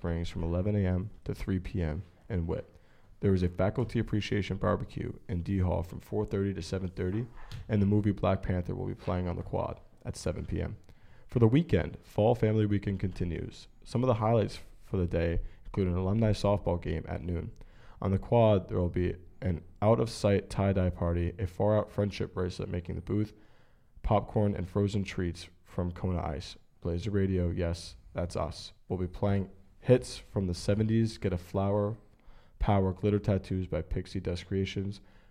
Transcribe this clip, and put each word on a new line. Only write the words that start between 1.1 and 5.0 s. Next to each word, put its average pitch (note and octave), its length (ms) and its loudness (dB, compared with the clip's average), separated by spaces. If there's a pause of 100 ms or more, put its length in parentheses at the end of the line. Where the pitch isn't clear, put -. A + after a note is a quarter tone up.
to C#3 100 -6
three - 260 -2
P F#2 220 -4
M D#2 220 -2 (260)
in E2+ 180 0
Whit. - 220 -4 (520)
There G2 120 4
is F2+ 100 4
a F2 60 2
faculty G#2+ 500 0
appreciation G#2 580 -2
barbecue - 560 -2 (160)